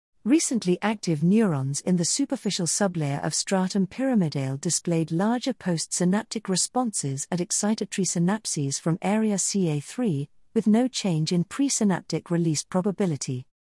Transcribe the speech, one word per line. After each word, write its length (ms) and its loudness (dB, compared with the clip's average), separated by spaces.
Recently 580 2
active 400 0
neurons 580 2
in 160 0
the 80 2
superficial 640 -2
sublayer 580 -2
of 100 -2
stratum 520 0
pyramidale 720 0
displayed 520 0
larger 440 0
postsynaptic 960 -2
responses 800 -2
and 100 -2
excitatory 640 -2
synapses 760 0
from 220 0
area 380 0
C 320 0
A 100 0
three, 480 -2
with 140 2
no 200 4
change 460 0
in 120 2
presynaptic 840 0
release 340 2
probability. 840 -2